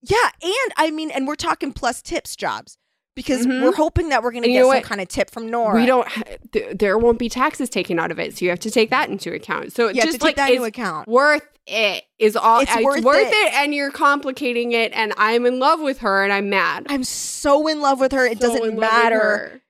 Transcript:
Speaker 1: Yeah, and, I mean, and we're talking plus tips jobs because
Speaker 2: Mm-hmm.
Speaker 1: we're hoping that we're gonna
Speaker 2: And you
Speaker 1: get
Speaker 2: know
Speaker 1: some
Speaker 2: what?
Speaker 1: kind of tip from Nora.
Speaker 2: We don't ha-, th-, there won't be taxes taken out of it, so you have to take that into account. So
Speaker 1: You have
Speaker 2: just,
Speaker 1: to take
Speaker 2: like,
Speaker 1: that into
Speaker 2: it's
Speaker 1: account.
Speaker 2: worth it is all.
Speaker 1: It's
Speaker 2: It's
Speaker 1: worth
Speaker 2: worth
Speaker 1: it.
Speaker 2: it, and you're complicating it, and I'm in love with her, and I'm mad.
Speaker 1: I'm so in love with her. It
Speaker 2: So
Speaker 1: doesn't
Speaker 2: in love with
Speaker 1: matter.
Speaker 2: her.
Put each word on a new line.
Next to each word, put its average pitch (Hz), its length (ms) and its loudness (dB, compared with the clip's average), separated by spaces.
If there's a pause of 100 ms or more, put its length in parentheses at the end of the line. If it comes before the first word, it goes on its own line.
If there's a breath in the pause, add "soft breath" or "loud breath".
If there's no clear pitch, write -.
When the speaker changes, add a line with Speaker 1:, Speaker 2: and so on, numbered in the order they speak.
Speaker 1:
Yeah, 403 100 2 (260)
and, 427 340 -2
I 320 140 0
mean, 311 180 -6
and 269 180 -4
we're 294 80 -4
talking 320 380 -6
plus - 300 -4
tips - 320 -8
jobs 123 420 -8 (380)
because 254 320 -2
Speaker 2:
Mm-hmm. 262 160 0
Speaker 1:
we're 349 100 4
hoping 330 360 0
that 254 120 2
we're 240 100 -2
gonna 233 140 -8
Speaker 2:
And 240 80 2
you 254 60 4
Speaker 1:
get 254 60 8
Speaker 2:
know 262 40 8
Speaker 1:
some 269 80 6
Speaker 2:
what? - 60 0
Speaker 1:
kind 202 180 -6
of 185 60 -8
tip - 240 -4
from 226 180 -10
Nora. 226 240 0
Speaker 2:
We 233 140 4
don't 254 200 4
ha-, 220 140 -10 (300)
th-, 190 260 -4
there 202 220 2
won't 233 180 4
be 240 100 -4
taxes 262 420 -2
taken 180 280 -4
out 165 140 -2
of 160 80 -8
it, 160 180 -6
so 175 80 -4
you 175 60 2
have 180 80 -4
to 220 120 -6
take 226 200 2
that 269 180 0
into 185 240 -8
account. - 400 -8
So 233 140 0
Speaker 1:
You 233 140 0
have - 80 2
Speaker 2:
just, - 20 -2
Speaker 1:
to 269 80 -4
take 254 40 -4
Speaker 2:
like, 302 120 2
Speaker 1:
that 277 160 2
into 247 140 2
Speaker 2:
it's 220 120 -8
Speaker 1:
account. 180 300 -6
Speaker 2:
worth 285 340 4 (240)
it 208 380 -2 (160)
is 214 160 4
all. 226 240 4
Speaker 1:
It's 180 120 2
Speaker 2:
It's 226 120 2
Speaker 1:
worth 277 200 0
Speaker 2:
worth 262 260 4
Speaker 1:
it. - 40 2
Speaker 2:
it, 381 220 2
and 285 180 0
you're 285 160 -2
complicating 269 840 -2
it, 226 200 0
and 214 240 -2
I'm 233 300 2
in 254 100 0
love 302 240 2
with 269 180 -4
her, 196 240 0
and 196 80 0
I'm 202 200 -2
mad. 170 360 0
Speaker 1:
I'm 277 160 -4
so 294 640 0
in 311 140 -2
love 269 180 2
with 262 120 2
her. 262 160 2
It 226 120 -4
Speaker 2:
So 240 100 2
Speaker 1:
doesn't 233 140 -2
Speaker 2:
in 220 120 -2
love - 0 -
with 208 60 -6
Speaker 1:
matter. 226 380 4
Speaker 2:
her. 214 500 -2